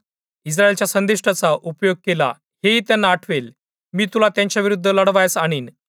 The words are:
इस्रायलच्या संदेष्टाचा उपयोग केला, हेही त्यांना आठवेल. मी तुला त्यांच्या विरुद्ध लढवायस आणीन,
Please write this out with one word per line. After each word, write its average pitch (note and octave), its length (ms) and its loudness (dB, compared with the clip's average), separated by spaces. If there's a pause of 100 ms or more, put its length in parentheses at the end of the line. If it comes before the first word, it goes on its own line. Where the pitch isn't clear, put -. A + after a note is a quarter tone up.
(460)
इस्रायलच्या G3 420 0
संदेष्टाचा G3 600 0
उपयोग E3+ 560 -2
केला, D3+ 280 -2 (300)
हेही A3+ 160 2
त्यांना G#3 320 2
आठवेल. D#3 420 -4 (400)
मी G3 120 -2
तुला G#3+ 240 2
त्यांच्या G3+ 340 -2
विरुद्ध G3 240 -2
लढवायस F#3+ 500 2
आणीन, D#3+ 320 -4 (200)